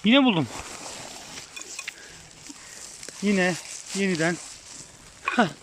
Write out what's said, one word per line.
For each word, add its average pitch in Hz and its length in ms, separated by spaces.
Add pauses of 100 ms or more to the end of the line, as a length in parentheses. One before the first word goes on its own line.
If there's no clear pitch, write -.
yine 262 200
buldum. 165 240 (2750)
Yine 185 320 (400)
yeniden. 175 420 (880)
Hah. 208 240 (140)